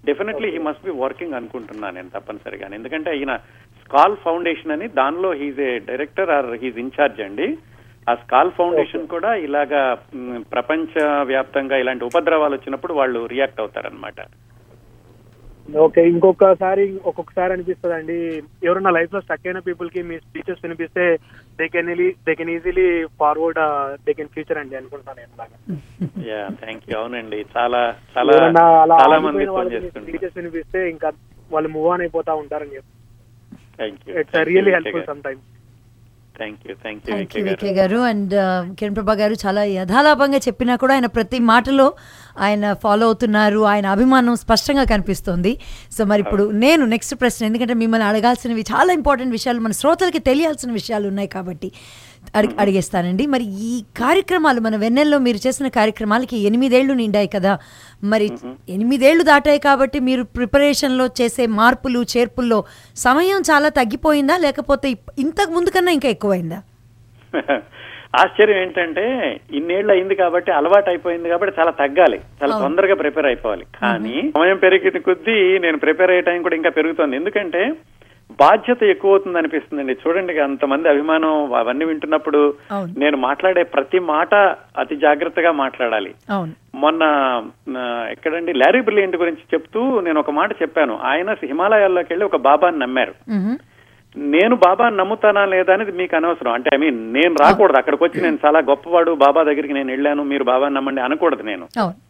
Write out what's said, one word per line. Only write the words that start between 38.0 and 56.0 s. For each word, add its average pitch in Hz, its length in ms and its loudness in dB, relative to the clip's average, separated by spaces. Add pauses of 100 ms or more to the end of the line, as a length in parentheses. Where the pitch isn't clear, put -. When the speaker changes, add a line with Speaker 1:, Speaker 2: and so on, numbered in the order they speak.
Speaker 3:
uh, 185 520 -2
కిరణ్ 208 180 -6
ప్రభా 214 180 -2
గారు 208 180 0
చాలా 202 320 -2
యథాలాపంగా 262 760 2
చెప్పినా 247 380 -2
కూడా 262 180 2
ఆయన 247 120 0
ప్రతి 233 320 -2
మాటలో 247 540 4 (460)
ఆయన 208 340 0
ఫాలో 214 340 2
అవుతున్నారు, 214 540 2
ఆయన 202 260 2
అభిమానం 240 500 4
స్పష్టంగా 269 480 0
కనిపిస్తోంది. 196 720 -2 (400)
So 214 80 0
మరి 208 140 2
ఇప్పుడు 202 220 0
Speaker 1:
అవును. 208 160 0
Speaker 3:
నేను 285 260 4
నెక్స్ట్ 233 360 -4
ప్రశ్న, 233 260 0
ఎందుకంటే 233 280 -2
మిమ్మల్ని 226 320 0
అడగాల్సినవి 226 540 0
చాలా 254 320 2
ఇంపార్టెంట్ 262 400 0
విషయాలు, 240 280 -2
మన 226 100 -2
శ్రోతలకి 330 480 0
తెలియాల్సిన 269 540 -2
విషయాలు 208 360 -4
ఉన్నాయి 196 200 -4
కాబట్టి 180 440 -10 (640)
అడిగ-, 208 140 2
Speaker 1:
మ్మ్. 214 100 -8
Speaker 3:
అడిగేస్తానండి. 190 640 0
మరి 262 180 -2
ఈ 220 360 -6
కార్యక్రమాలు, 311 800 0
మన 220 160 -2
వెన్నెల్లో 269 420 2
మీరు 240 300 0
చేసిన 262 200 -4
కార్యక్రమాలకి 220 680 0